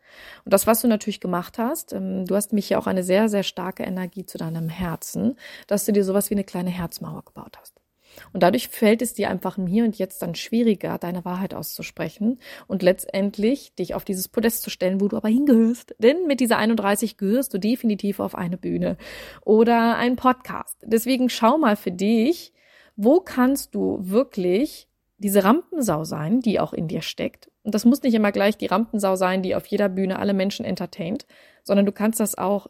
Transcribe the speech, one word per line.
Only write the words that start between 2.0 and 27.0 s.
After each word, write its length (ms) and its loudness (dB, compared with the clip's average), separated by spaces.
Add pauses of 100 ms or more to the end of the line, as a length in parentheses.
du 100 0
hast 160 -2
mich 180 -2
ja 80 2
auch 100 -2
eine 160 0
sehr, 260 2
sehr 140 0
starke 400 -8
Energie 420 -6
zu 120 -14
deinem 300 -6
Herzen, 720 -4 (300)
dass 180 -2
du 80 0
dir 100 4
sowas 260 0
wie 60 -2
eine 80 -2
kleine 260 -6
Herzmauer 540 -8
gebaut 360 -20
hast. 220 -20 (520)
Und 100 2
dadurch 240 4
fällt 340 2
es 120 -4
dir 160 -2
einfach 280 -6
im 100 -4
Hier 180 2
und 120 -2
Jetzt 240 -6
dann 140 -6
schwieriger, 600 0
deine 260 -6
Wahrheit 300 -6
auszusprechen 840 -6 (280)
und 160 -4
letztendlich 920 0
dich 200 -6
auf 80 -6
dieses 240 -6
Podest 360 -2
zu 60 -10
stellen, 300 -2
wo 80 2
du 80 -2
aber 140 -2
hingehörst. 720 4
Denn 280 4
mit 140 2
dieser 160 2
einunddreißig 580 0
gehörst 380 0
du 40 0
definitiv 640 0
auf 160 -4
eine 220 -4
Bühne 400 -2 (460)
oder 520 4
einen 220 0
Podcast. 680 -2
Deswegen 460 2
schau 280 4
mal 200 2
für 160 -6
dich, 580 0 (440)
wo 240 4
kannst 560 -2
du 260 -2
wirklich 840 0 (300)
diese 260 2
Rampensau 600 2
sein, 380 -2
die 180 2
auch 140 -2
in 140 -4
dir 140 -4